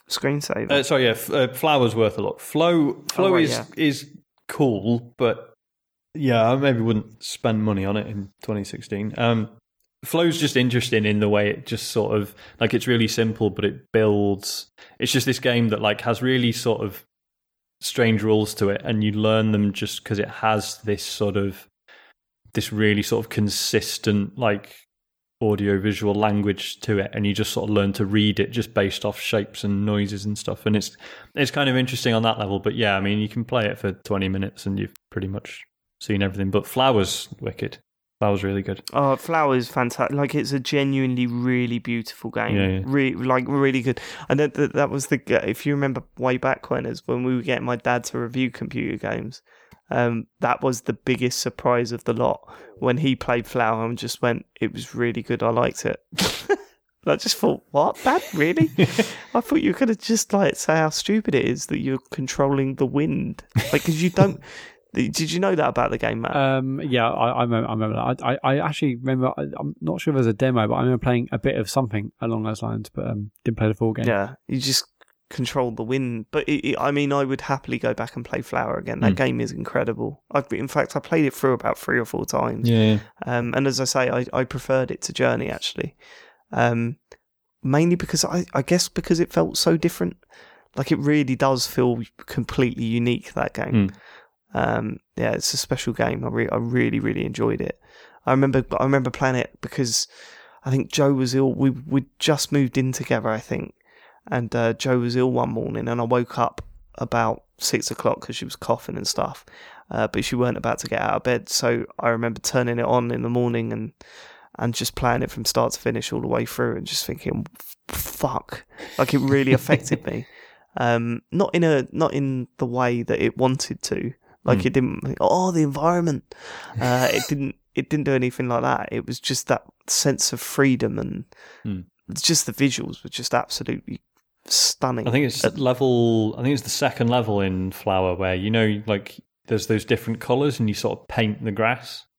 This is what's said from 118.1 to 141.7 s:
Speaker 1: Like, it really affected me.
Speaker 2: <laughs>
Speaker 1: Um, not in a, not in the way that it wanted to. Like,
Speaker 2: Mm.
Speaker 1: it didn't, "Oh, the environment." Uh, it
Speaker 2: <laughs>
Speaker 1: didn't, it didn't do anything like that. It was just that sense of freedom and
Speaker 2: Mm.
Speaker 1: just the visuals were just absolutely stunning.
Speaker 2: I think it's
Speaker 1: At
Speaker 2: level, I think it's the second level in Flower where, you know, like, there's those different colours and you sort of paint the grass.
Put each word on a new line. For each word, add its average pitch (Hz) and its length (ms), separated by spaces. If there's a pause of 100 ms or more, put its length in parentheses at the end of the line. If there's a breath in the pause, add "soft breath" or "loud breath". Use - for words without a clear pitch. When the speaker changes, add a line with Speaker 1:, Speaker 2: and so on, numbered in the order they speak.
Speaker 1:
Like, 131 160
it 143 40
really 135 340
affected - 540
me. 117 240
Speaker 2:
<laughs> - 60 (420 loud breath)
Speaker 1:
Um, 117 440 (100)
not 185 220
in 170 100
a, 147 260
not 156 220
in 135 360 (100)
the 135 80
way 120 360
that - 160
it 113 200
wanted 131 460
to. - 280 (320 soft breath)
Like, 123 140
Speaker 2:
Mm. 110 80
Speaker 1:
it 127 80
didn't, 127 480
"Oh, 185 280
the 165 120
environment." 151 720 (440 loud breath)
Uh, 123 320
it - 140
Speaker 2:
<laughs> - 60
Speaker 1:
didn't, 139 240 (200)
it 131 140
didn't 151 160
do 139 80
anything 127 360
like 120 120
that. 131 320
It 113 140
was 123 120
just - 280
that - 160 (240)
sense - 480
of 117 80
freedom 123 560
and - 260 (400 loud breath)
Speaker 2:
Mm. 95 200 (280)
Speaker 1:
just - 320
the 120 80
visuals - 500
were - 60
just - 240
absolutely - 720 (420)
stunning. - 640
Speaker 2:
I 117 40
think 139 120
it's - 220
Speaker 1:
At - 120
Speaker 2:
level, 120 800
I 123 40
think 131 100
it's 139 100
the - 60
second 120 400
level 110 320
in 92 320
Flower 92 420
where, 92 200
you 98 160
know, 107 360
like, 101 320 (280)
there's 110 220
those 110 180
different 113 340
colours 135 400
and 110 80
you 101 60
sort - 260
of - 80
paint 107 340
the 110 100
grass. 113 500 (160)